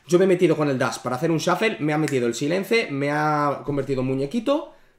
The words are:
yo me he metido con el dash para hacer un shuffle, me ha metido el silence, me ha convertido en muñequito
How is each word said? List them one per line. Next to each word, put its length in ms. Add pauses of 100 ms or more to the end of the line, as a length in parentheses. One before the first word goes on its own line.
yo 100
me 60
he 40
metido 280
con 140
el 100
dash 200
para 180
hacer 140
un 80
shuffle, 420
me 100
ha 60
metido 300
el 60
silence, 580
me 200
ha 540
convertido 380
en 40
muñequito 640 (280)